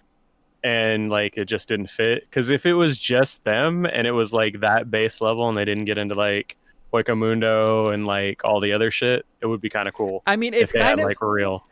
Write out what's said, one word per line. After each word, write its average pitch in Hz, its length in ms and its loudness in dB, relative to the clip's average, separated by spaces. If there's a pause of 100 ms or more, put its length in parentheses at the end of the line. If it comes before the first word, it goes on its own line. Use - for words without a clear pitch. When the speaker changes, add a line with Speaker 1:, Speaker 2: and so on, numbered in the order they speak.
(640)
Speaker 1:
And, 110 480 0
like, 104 260 -2
it 104 80 -4
just 104 240 -6
didn't 101 220 -4
fit. 113 400 0
'Cause 123 180 -2
if 139 160 0
it 175 80 4
was 165 240 2
just - 480 0
them 156 400 0
and 120 220 -2
it 120 60 0
was, 113 200 0
like, 107 280 0
that 110 300 2
base 110 300 0
level 113 280 0
and 110 100 0
they 104 80 0
didn't 104 180 -2
get 101 140 -2
into, 101 160 -4
like, 101 420 -2 (380)
Oikamundo 110 960 2
and, 104 140 -4
like, 101 380 -2
all 107 160 2
the 101 120 0
other 107 180 2
shit, 123 360 0 (160)
it 117 40 -2
would 113 140 -2
be 110 80 -6
kinda 101 240 -4
cool 95 340 -4
Speaker 2:
I 196 100 2
mean, 226 180 -4
Speaker 1:
if 233 80 2
Speaker 2:
it's - 100 0
Speaker 1:
they - 60 0
had, - 80 2
Speaker 2:
kind - 140 2
of - 60 0
Speaker 1:
like, 101 140 -4
real 101 520 -2